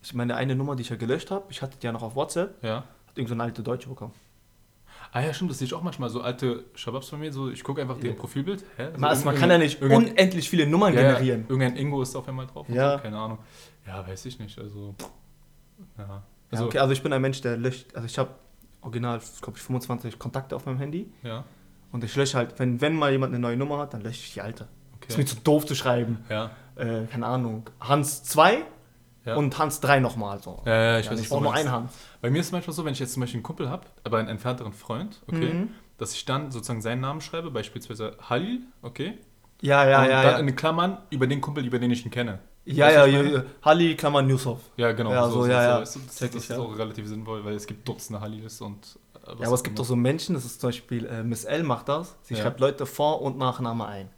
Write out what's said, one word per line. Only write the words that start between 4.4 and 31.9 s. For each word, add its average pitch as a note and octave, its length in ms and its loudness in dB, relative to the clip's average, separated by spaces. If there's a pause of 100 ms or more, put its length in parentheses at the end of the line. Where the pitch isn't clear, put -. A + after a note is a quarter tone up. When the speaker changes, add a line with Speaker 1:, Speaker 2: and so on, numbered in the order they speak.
Speaker 2:
Ah B2 100 -2
ja, D3+ 120 0
stimmt, F3+ 180 -2
das B2+ 60 -6
sehe C3+ 80 -4
ich B2+ 80 -6
auch E3 80 -6
manchmal, C#3+ 280 -4
so A#2+ 120 -6
alte B2 440 -2 (100)
Shababs C3 340 -8
von D3 100 -12
mir, D3+ 140 -8
so, C3+ 160 -6
ich - 140 -12
guck C#3+ 160 -6
einfach C3 180 -4
Speaker 1:
Ja. B2 60 -8
Speaker 2:
deren A#2 140 -4
Profilbild, F#3+ 460 -6 (140)
hä? C3+ 160 -8
So C#3+ 80 -10
Speaker 1:
Man, D3 80 4
also C3+ 160 4
man C#3 80 2
Speaker 2:
irgendein C#3 60 2
Speaker 1:
kann F3 100 6
ja F3 80 10
nicht D3+ 240 2
Speaker 2:
irgendein F3+ 320 6
Speaker 1:
unendlich F#3 360 4
viele D#3 180 4
Nummern F3 260 6
Speaker 2:
Ja, A#2+ 80 6
ja, C3+ 120 10
Speaker 1:
generieren. B2 360 2
Speaker 2:
irgendein C3 260 2
Ingo C#3 260 -2
ist B2+ 140 -4
auf C3 120 -10
einmal C3 200 -10
drauf D3 220 -14
und A#2+ 60 -2
Speaker 1:
Ja. C#3 220 4
Speaker 2:
so, C#3 60 -6
keine G#2+ 140 -8
Ahnung. A2 220 -6 (480)
Ja, F#2+ 200 -10
weiß F#2+ 200 -12
ich B2 120 -12
nicht, G#2 200 -14
also, G2+ 340 -14 (1040)
ja. G2+ 100 -14
Speaker 1:
Ja, G2+ 160 -14 (280)
Speaker 2:
Also A#2 140 -2
Speaker 1:
okay, A#2 140 0
also C3 140 4
ich C3+ 80 -2
bin D3+ 120 -2
ein C3 80 0
Mensch, C3+ 200 -2
der A#2+ 160 -2
löscht, B2+ 380 -6
also A#2 100 -10
ich A#2+ 140 -8
hab - 200 -4 (420)
original, A#2+ 380 -6 (220)
glaub A2+ 140 -14
ich, - 80 -18
fünfundzwanzig A#2+ 560 -6
Kontakte C3 360 -8
auf - 100 -10
meinem C3 140 -6
Handy. D3+ 320 -8 (120)
Speaker 2:
Ja. A#2 220 -10 (480)
Speaker 1:
Und A#2+ 100 -6
ich A2+ 120 -6
lösche C#3 220 0
halt, A#2+ 220 -2
wenn, B2 220 0
wenn D3+ 140 2
mal D3 160 2
jemand C3+ 220 0
eine A#2+ 80 -4
neue A#2+ 160 0
Nummer C#3+ 200 -2
hat, C#3+ 160 -8
dann A2 80 -10
lösche A2+ 240 -10
ich - 80 -16
die G2+ 80 -10
alte. A2 260 -10 (280)
Speaker 2:
Okay. - 140 -20
Speaker 1:
Ist A2+ 80 -2
mir C#3 80 2
zu - 120 -6
doof D3 280 4
zu C3+ 100 -4
schreiben. A#2+ 540 0
Speaker 2:
Ja. A2 220 -4 (240)
Speaker 1:
Äh, A2+ 300 -4
keine A#2 200 -6
Ahnung, A2+ 440 -4 (100)
Hans C#3+ 440 0
zwei G3 400 6 (640)
Speaker 2:
Ja. A2+ 100 -4
Speaker 1:
und C#3+ 220 0
Hans D3+ 240 -2
drei C#3 180 6
nochmal G#2 420 -2
so. F2+ 240 -14
Speaker 2:
Ja, A2+ 80 4
ja, A2+ 260 6
ich G#2+ 60 -2
Speaker 1:
Ja, A2 60 -4
Speaker 2:
weiß, A2+ 80 -2
Speaker 1:
ich A2 60 -4
Speaker 2:
was - 40 -10
Speaker 1:
brauch C#3 100 0
Speaker 2:
du C#3+ 40 0
Speaker 1:
nur C#3+ 100 2
Speaker 2:
meinst. D3+ 140 2
Speaker 1:
einen B2+ 80 0
Hans. A#2+ 180 -6 (280)